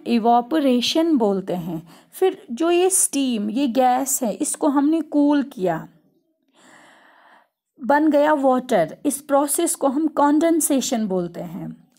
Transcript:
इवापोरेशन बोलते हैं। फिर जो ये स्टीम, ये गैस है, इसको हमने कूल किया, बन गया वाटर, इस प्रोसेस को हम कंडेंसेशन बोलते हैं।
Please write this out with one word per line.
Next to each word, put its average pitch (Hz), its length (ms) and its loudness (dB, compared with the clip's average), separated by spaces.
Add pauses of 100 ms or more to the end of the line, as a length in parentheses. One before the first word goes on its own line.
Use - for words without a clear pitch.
इवापोरेशन 247 1080 2
बोलते 196 360 0
हैं। 165 360 -8 (240)
फिर - 380 -2
जो 320 200 -2
ये 359 200 2
स्टीम, 247 600 -2
ये 269 160 -2
गैस 254 560 0
है, 202 120 -2
इसको - 340 -4
हमने 294 320 2
कूल 294 420 2
किया, 175 460 -4 (2000)
बन 294 260 2
गया 294 220 4
वाटर, 254 640 0 (100)
इस - 140 -4
प्रोसेस 285 540 0
को 277 140 -2
हम 294 180 0
कंडेंसेशन 294 1000 0
बोलते 175 340 -4
हैं। 160 480 -14 (100)